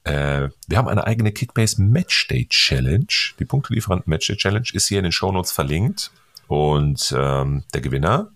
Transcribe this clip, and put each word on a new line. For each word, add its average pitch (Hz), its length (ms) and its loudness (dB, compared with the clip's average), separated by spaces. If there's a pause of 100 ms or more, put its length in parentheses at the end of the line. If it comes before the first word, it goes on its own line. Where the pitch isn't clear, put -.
Äh, 71 440 -2 (180)
wir 82 120 0
haben 123 100 0
eine - 180 0
eigene 113 240 0
Kickbase 110 500 -2
Matchday - 680 2
Challenge. 67 580 2 (320)
Die - 60 -2
Punktelieferanten 107 680 -2
Matchday - 260 -2
Challenge 104 360 0
ist - 160 0
hier 101 100 0
in 95 60 0
den 85 80 0
Shownotes 92 400 0
verlinkt. 82 580 -2 (380)
Und, 73 680 0
ähm, 69 460 0 (100)
der 69 80 -2
Gewinner 92 560 0